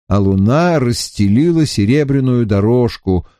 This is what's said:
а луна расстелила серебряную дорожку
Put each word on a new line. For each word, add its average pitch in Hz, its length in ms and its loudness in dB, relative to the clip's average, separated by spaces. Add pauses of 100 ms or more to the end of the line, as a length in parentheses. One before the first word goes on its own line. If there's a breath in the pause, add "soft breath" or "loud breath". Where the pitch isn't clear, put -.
а 98 100 0
луна 143 600 2
расстелила 131 880 0
серебряную 131 800 0
дорожку 104 800 0 (140)